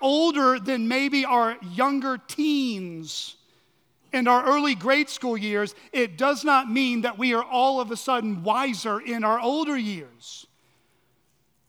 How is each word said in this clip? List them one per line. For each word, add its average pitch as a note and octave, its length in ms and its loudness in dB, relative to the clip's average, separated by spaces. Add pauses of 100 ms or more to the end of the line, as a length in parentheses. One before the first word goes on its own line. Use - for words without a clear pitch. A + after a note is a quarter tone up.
older C#4+ 580 4
than A3+ 300 -2
maybe C4+ 360 0
our A#3+ 320 2 (160)
younger C4 460 0
teens G#3 1160 -4 (760)
and B3+ 140 0
our B3 180 6
early C#4+ 300 2
grade C4+ 340 2
school A#3+ 280 -4
years, G#3 380 -2 (180)
it A#3 260 -2
does C#4 240 0
not C4+ 260 2
mean A#3+ 340 0
that A#3 140 -2
we B3 160 0
are A#3 120 0
all B3+ 360 2
of A#3 120 -6
a A3+ 40 -6
sudden A3 460 -2
wiser G#3+ 560 -2
in A#3 240 -6
our G#3+ 160 2
older C#4+ 380 0
years. D#3+ 680 -8 (1200)